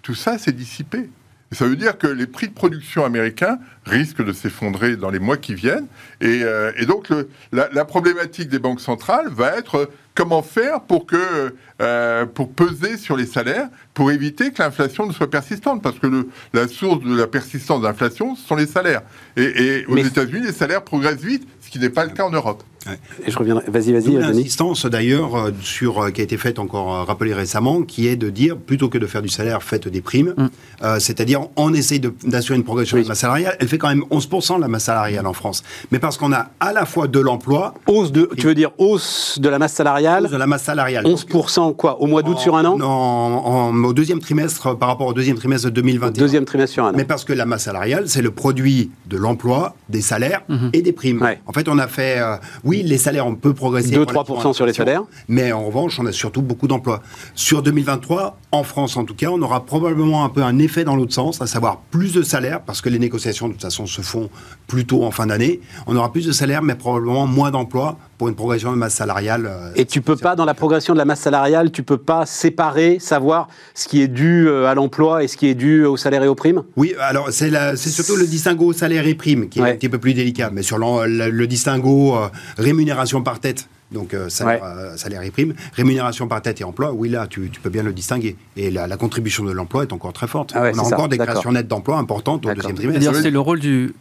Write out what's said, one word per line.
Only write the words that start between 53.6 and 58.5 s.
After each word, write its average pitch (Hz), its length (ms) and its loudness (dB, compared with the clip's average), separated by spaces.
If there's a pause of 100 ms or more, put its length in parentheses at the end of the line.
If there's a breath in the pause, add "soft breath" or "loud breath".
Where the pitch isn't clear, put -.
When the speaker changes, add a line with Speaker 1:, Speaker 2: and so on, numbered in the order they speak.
Speaker 2:
Deux, 147 160 4
trois 135 180 0
pour 123 180 -4
cent 139 80 4
Speaker 3:
relativement - 20 0
Speaker 2:
sur 127 140 2
les 117 140 2
Speaker 3:
à 113 40 2
l'inflation, 160 260 2
Speaker 2:
salaires. - 180 -20
Speaker 3:
mais 120 240 2
en 110 120 -2
revanche, 135 360 -2
on 120 60 0
a 101 60 -2
surtout - 300 -4
beaucoup 123 240 -2
d'emplois. 123 360 -2 (320 loud breath)
Sur 147 280 2
deux 143 100 4
mille 143 120 2
vingt-trois, 143 540 -2 (140)